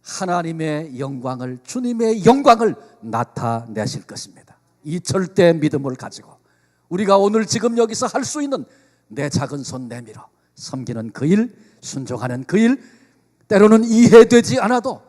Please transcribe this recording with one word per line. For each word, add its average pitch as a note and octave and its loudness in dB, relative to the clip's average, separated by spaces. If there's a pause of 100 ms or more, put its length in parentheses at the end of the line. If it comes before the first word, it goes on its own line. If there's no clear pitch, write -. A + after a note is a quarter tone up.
하나님의 E3 -6
영광을, B2+ -8
주님의 A#3 -4
영광을 A#3 4 (260)
나타내실 A2+ -6
것입니다. - -20 (260)
이 D#3+ -8
절대 F#3 0
믿음을 C#3+ -4
가지고 - -18 (560)
우리가 G3 2
오늘 G#3 0
지금 A#3 -2
여기서 A3+ -4
할 A#3+ -6
수 D4 -8
있는 C#4 -6 (440)
내 C#3+ -8
작은 C#3 -6
손 B2+ -12
내밀어 A#2 -20 (280)
섬기는 A#2 -10
그 - -6
일, G#3 0 (260)
순종하는 B2+ -10
그 F3+ -2
일, A#3 2 (680)
때로는 G#3+ 6
이해되지 A#3 8
않아도 A3+ -4